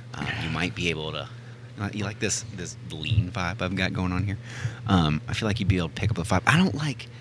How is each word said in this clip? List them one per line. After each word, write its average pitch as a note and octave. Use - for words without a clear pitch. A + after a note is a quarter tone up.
uh, C#2+
you D#2+
might D#2+
be F2
able D#2
to, D2+
uh, G2+
you G#2
like G#2
this, -
this F2
lean D#2+
vibe F#2
I've F#2
got F#2+
going F#2
on F2+
here? F#2+
Um, D#2+
I -
feel A2
like G2+
you'd F2+
be F#2
able E2+
to -
pick G2
up -
the E2+
vibe. F#2
I C#3+
don't F#3
like, C#3+